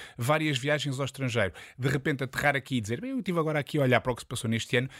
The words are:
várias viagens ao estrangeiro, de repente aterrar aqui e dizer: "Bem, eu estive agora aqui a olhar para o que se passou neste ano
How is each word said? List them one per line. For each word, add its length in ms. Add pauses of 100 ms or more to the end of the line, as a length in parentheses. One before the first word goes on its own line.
(180)
várias 400
viagens 420
ao 60
estrangeiro, 480 (240)
de 100
repente 360
aterrar 320
aqui 220
e 40
dizer: 200
"Bem, 100
eu 80
estive 200
agora 200
aqui 180
a 40
olhar 200
para 100
o 40
que 60
se 60
passou 220
neste 280
ano 120 (100)